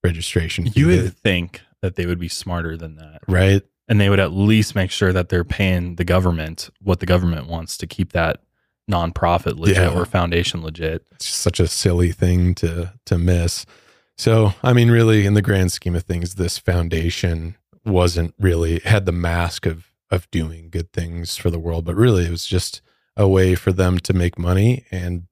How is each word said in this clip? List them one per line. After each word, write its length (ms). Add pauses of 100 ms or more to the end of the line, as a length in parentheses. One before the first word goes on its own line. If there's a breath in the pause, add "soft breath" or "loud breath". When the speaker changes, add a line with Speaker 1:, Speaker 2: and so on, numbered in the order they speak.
Speaker 1:
registration 600
fee 160
Speaker 2:
You 60
would 180
Speaker 1:
that 120
Speaker 2:
think 440 (200)
that 140
they 100
would 140
be 80
smarter 500
than 200
that. 300
Speaker 1:
Right. 360 (240)
Speaker 2:
And 120
they 100
would 100
at 120
least 440
make 160
sure 200
that 180
they're 140
paying 520
the 100
government 640 (100)
what 200
the 80
government 400
wants 320
to 80
keep 240
that 320 (460)
nonprofit 680
legit 200
Speaker 1:
Yeah. 200
Speaker 2:
or 80
foundation 560
legit. 520
Speaker 1:
It's 120
just 140
such 200
a 80
silly 440
thing 440
to, 380 (120)
to 120
miss. 480 (500 soft breath)
So, 460
I 120
mean, 180
really, 340
in 80
the 80
grand 300
scheme 240
of 80
things, 320
this 240
foundation 960 (300)
wasn't 520
really, 420
had 260
the 60
mask 540
of, 220 (240)
of 180
doing 400
good 240
things 440
for 120
the 100
world, 260
but 100
really 300
it 60
was 140
just 360 (340)
a 120
way 280
for 160
them 280
to 140
make 240
money 540
and 400